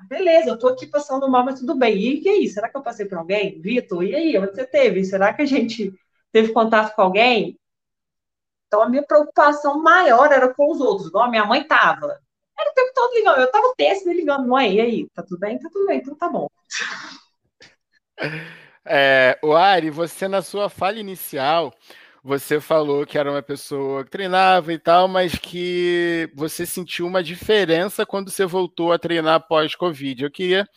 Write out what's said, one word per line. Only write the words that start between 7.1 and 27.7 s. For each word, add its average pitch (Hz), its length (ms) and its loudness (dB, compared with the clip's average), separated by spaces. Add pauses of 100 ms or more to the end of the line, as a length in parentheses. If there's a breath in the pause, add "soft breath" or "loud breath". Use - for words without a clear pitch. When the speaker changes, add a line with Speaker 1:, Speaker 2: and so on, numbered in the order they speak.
Speaker 1:
Então, 208 140 2
a 240 60 2
minha 262 160 0
preocupação 294 760 2
maior 311 500 6
era 254 200 4
com 285 180 2
os 320 100 -4
outros, 196 280 0
igual 220 160 2
a 247 60 0
minha 220 140 0
mãe 254 220 0
tava. 175 520 0 (400)
Era 587 120 -2
o - 40 -14
tempo 508 200 2
todo 494 200 0
ligando, 381 260 4
eu 254 100 2
tava 415 260 2
péssima 349 360 0
ligando, 285 360 -2
"Mãe, 247 260 2
e 208 60 4
aí? 226 340 -2
Tá 175 80 -12
tudo 175 180 -12
bem? 214 180 -6
Tá 277 140 -14
tudo 392 140 -2
bem, 311 120 -2
então 269 160 -12
tá 349 140 -6
bom." 190 200 -6 (2250 loud breath)
Speaker 2:
É, 135 580 4
o 151 120 2
Ari, 170 360 4
você 165 380 -6
na 190 140 -2
sua 202 260 -6
fala 202 300 -6
inicial, 160 720 -4 (520 soft breath)
você 139 340 -2
falou 147 460 0
que 151 140 -6
era 143 120 -2
uma 143 120 -6
pessoa 139 600 -8
que 135 80 -16
treinava 185 600 2
e 160 60 -4
tal, 175 280 4
mas 185 280 0
que 175 1000 -4
você 151 300 -8
sentiu 175 420 -8
uma 185 160 -2
diferença 180 840 -2